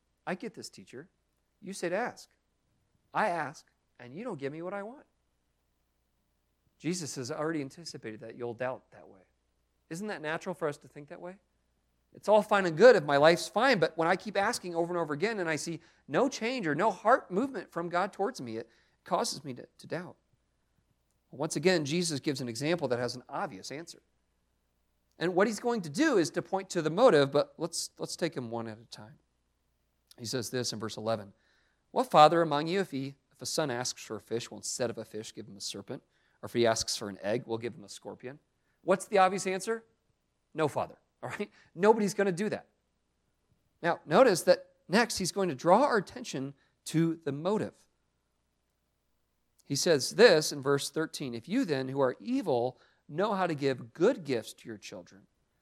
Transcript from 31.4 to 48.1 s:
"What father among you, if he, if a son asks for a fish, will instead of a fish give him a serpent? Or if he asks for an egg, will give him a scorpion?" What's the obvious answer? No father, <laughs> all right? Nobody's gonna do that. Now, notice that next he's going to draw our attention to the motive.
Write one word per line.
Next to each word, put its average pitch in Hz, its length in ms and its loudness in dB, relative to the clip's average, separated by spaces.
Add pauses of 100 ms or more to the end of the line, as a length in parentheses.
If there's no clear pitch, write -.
"What 262 200 -2
father 165 300 10
among 151 260 0
you, 190 140 0
if 180 100 -6
he, 139 240 -6 (160)
if - 100 -20
a 123 40 -12
son 151 260 -2
asks 123 320 -6
for 110 140 -10
a - 40 -14
fish, - 300 -6
will 107 60 -14
instead 113 320 -4
of 113 80 -8
a 110 80 -10
fish - 280 -12
give 107 140 -14
him 101 80 -18
a 98 60 -20
serpent? - 420 -10 (380)
Or 104 60 -12
if - 60 -12
he 117 140 6
asks - 300 0
for 110 100 -8
an 98 140 -10
egg, 113 240 -2
will 113 120 -4
give 113 180 -8
him 101 100 -20
a 98 40 -20
scorpion?" 123 500 -16 (440)
What's 185 220 2
the 202 140 4
obvious 185 280 4
answer? 208 360 -4 (680)
No 151 140 0
father, 90 280 -4 (140)
<laughs> - 140 -18
all 123 60 -10
right? 208 200 -8 (260)
Nobody's 208 400 4
gonna 196 160 2
do 185 180 -2
that. - 160 -6 (1160)
Now, 165 240 0
notice 196 380 6
that - 220 4 (240)
next 214 280 2
he's 180 140 -2
going 196 180 0
to 143 60 -4
draw 180 280 4
our 254 140 2
attention 165 580 -6 (300)
to 160 380 0
the 143 80 -4
motive. 156 420 -4 (1900)